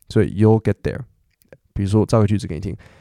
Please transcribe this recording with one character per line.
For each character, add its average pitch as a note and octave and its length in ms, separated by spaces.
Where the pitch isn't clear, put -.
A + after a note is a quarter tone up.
所 G#2+ 140
以 - 120
“You'll G#2+ 280
get G#2 200
there”。 B1+ 180
比 G2+ 80
如 G2 80
说， G#2+ 100
我 F#2+ 60
造 A2+ 140
个 G#2+ 60
句 G2+ 120
子 F2 80
给 E2+ 80
你 D2 60
听。 G2 160